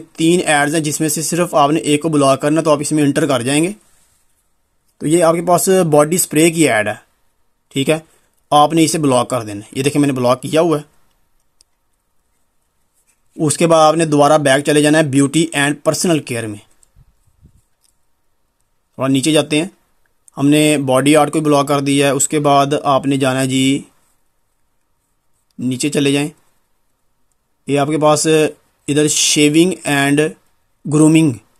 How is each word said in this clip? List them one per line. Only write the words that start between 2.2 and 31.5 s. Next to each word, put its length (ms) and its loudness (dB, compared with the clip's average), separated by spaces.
करना, 220 0
तो 80 0
आप 120 2
इसमें 200 -2
एंटर 240 0
कर 160 -2
जाएंगे। 320 -2
तो 60 -8
ये 160 0
आपके 200 0
पास 260 0
बॉडी 320 2
स्प्रे 320 0
की 160 0
ऐड 220 0
है, 120 -8
ठीक 140 -2
है, 140 0
आपने 320 2
इसे 160 -2
ब्लॉक 300 0
कर 140 -6
देना। 200 -12
ये 60 -4
देखें 180 0
मैंने 140 0
ब्लॉक 260 0
किया 200 -2
हुआ 180 0
है। 60 -10
उसके 300 -2
बाद 160 4
आपने 240 2
दोबारा 340 4
बैक 240 2
चले 180 2
जाना 160 2
है 80 2
beauty 380 0
and 260 -2
personal 400 0
care 220 -8
में। 160 -12
थोड़ा 100 -4
नीचे 240 0
जाते 240 0
हैं, 140 -2
हमने 440 2
बॉडी 340 2
आर्ट 180 2
को 80 -2
ब्लॉक 280 0
कर 140 0
दिया 240 0
है। 80 0
उसके 260 -4
बाद 360 2
आपने 420 -2
जाना 220 -2
है 60 -2
जी, 380 -2
नीचे 320 -4
चले 220 -2
जाएं, 180 -2
ये 80 -2
आपके 220 -2
पास 280 2
इधर 840 -2
shaving 600 2
and 300 0
grooming, 460 2